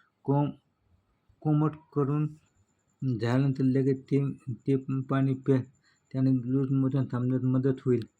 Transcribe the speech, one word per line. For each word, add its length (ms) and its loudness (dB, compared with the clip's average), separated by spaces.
कोम-, 260 0
कोमट 300 2
करून 320 0
झाल्यानंतर 640 0
लगेच 400 2
ते, 260 0
ते 260 -2
पाणी 320 0
प्या. 280 0
त्याने 220 2
लूज 360 -2
मोशन 340 0
थांबण्यास 380 -2
मदत 420 0
होईल. 180 2